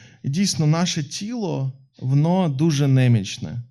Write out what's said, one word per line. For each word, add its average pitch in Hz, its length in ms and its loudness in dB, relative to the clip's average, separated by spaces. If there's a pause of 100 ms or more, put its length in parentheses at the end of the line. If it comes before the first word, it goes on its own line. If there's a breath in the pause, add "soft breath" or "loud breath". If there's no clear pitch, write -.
(220 loud breath)
І - 60 -8
дійсно, 156 380 0
наше 165 380 0
тіло, 165 680 -6 (260)
воно 156 500 2
дуже 143 400 0
немічне. 120 840 2